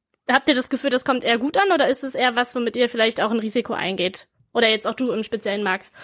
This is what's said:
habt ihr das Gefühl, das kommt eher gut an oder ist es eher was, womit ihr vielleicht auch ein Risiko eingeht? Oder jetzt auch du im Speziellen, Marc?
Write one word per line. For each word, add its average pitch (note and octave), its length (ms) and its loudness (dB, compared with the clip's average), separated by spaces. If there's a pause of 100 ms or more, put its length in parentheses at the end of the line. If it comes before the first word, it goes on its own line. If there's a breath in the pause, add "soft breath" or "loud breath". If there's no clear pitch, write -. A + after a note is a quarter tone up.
(300)
habt C4 180 0
ihr D4+ 60 6
das B3 160 -2
Gefühl, C#4 180 -2
das B3+ 160 0
kommt B3+ 180 0
eher A#3 140 2
gut C#4 220 -2
an G4 160 4
oder C#4+ 140 4
ist C4 140 0
es C4+ 120 -8
eher B3 200 2
was, B3 200 -2
womit A#3 220 -2
ihr A#3+ 120 2
vielleicht A3+ 320 0
auch G#3+ 100 0
ein A3+ 100 0
Risiko A3 340 -2
eingeht? F#3 520 -4 (280)
Oder A#3 140 4
jetzt A3 180 0
auch A3+ 80 -2
du B3 180 -2
im A3 100 -2
Speziellen, G#3 400 -4
Marc? F#3+ 200 -2 (220 loud breath)